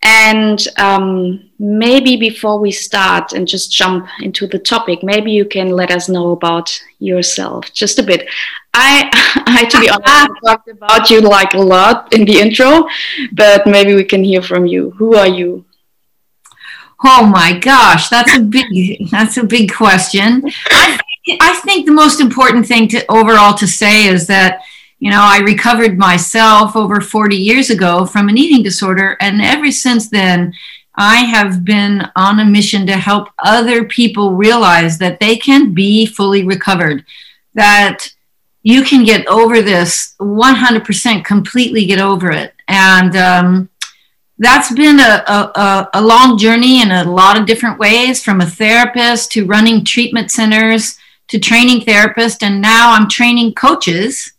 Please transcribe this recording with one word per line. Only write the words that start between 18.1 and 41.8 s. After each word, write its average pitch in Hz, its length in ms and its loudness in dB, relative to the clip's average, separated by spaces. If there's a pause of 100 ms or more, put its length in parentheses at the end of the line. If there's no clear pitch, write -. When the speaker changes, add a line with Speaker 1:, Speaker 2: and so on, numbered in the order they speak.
Speaker 2:
a 269 60 2
big, 208 680 -2
<laughs> - 20 -6
that's 214 260 -2
a 247 80 -2
big 214 280 0
question. 208 680 0 (280)
I 311 280 2 (280)
think, 349 160 -2
I 349 180 2
think 370 260 -2
the 302 60 4
most 302 280 4
important 240 460 2
thing 226 220 0
to, 233 220 -4
overall 214 440 2
to 202 120 -4
say 214 400 0
is 180 200 0
that, 190 360 0 (380)
you 202 100 -4
know, 202 100 2
I 202 200 4
recovered 214 580 0
myself 214 760 2
over 208 240 -2
forty 208 360 -2
years 220 320 0
ago 180 380 0
from 202 220 -2
an 214 100 0
eating 285 240 2
disorder, 190 580 -4
and 202 220 -2
ever 294 280 -2
since 233 380 -2
then, 180 460 -2 (400)
I 208 220 0
have 208 480 -2
been 202 520 -2
on 196 240 2
a 214 40 0
mission 208 420 2
to 196 100 -2
help 202 320 -2 (100)
other 233 460 0
people 214 480 -2
realize 180 640 0
that 180 220 -4
they 220 160 0
can 269 380 2
be 208 320 0
fully 196 380 -2
recovered, 180 600 -4 (480)
that 208 560 0 (540)
you 247 200 4
can 262 220 4
get 214 220 2
over 226 340 2
this 175 560 -2
one 214 380 0
hundred 233 320 0
percent, 202 400 -4
completely 220 580 -2